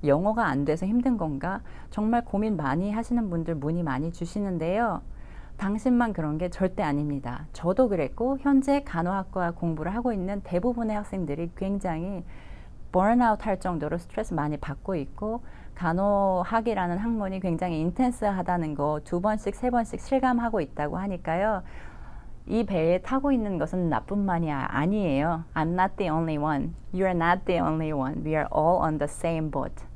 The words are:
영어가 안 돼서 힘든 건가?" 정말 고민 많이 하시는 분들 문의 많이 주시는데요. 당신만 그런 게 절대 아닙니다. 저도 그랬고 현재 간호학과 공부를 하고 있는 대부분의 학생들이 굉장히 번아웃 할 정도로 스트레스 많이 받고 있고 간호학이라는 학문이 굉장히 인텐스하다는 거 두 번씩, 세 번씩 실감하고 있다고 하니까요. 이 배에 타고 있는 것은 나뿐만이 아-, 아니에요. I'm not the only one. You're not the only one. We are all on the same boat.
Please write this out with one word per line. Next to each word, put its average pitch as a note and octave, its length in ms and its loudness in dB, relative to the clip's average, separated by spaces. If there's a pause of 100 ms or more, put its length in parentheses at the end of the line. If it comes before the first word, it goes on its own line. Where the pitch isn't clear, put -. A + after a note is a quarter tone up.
영어가 G3 400 4
안 C#3+ 200 2
돼서 D#3+ 200 0
힘든 A#3+ 320 4
건가?" E3+ 440 -2 (280)
정말 A3+ 340 2
고민 G#3+ 320 0
많이 D#3 360 0
하시는 A3+ 380 0
분들 E3 260 0
문의 D#3 280 0
많이 D3 280 -2
주시는데요. F#3 880 -2 (560)
당신만 A3 560 2
그런 D#3 240 -2
게 F3+ 120 -2
절대 F3+ 340 0
아닙니다. C#3+ 720 -2
저도 G3+ 360 2
그랬고 G3+ 500 0
현재 C#4 440 4
간호학과 F3+ 680 -2
공부를 E3 440 -2
하고 A#3+ 180 0
있는 G3 280 -2
대부분의 A3 540 0
학생들이 F3 600 -4
굉장히 F#3+ 680 -2 (680)
번아웃 A3 540 4
할 G3 140 0
정도로 E3 380 -2
스트레스 - 360 -4
많이 D3+ 240 0
받고 C#3+ 380 -4
있고 G#3+ 460 -4 (340)
간호학이라는 F#3+ 1200 2
학문이 G#3 420 -2
굉장히 F3 420 0
인텐스하다는 F3+ 920 0
거 D3 280 0
두 F3 180 -2
번씩, G#3 340 0
세 B3 140 0
번씩 A#3+ 300 0
실감하고 A#3+ 600 2
있다고 D3 360 -2
하니까요. F#3 680 0 (840)
이 A3+ 160 2
배에 F3 360 4
타고 C4+ 320 0
있는 G#3+ 260 2
것은 E3+ 320 0
나뿐만이 E3+ 640 0
아-, C3+ 180 -2
아니에요. E3 840 2
I'm D#3+ 200 0
not F#3 240 2
the F3+ 140 0
only D#3+ 260 0
one. D3+ 380 0 (180)
You're F#3 220 2
not E3+ 300 4
the F3 140 2
only D#3+ 320 0
one. D3 320 -2
We D#3 120 0
are D3+ 180 2
all E3 280 4
on D#3 180 2
the D3 100 0
same D#3+ 400 -2
boat. C#3 340 -4 (120)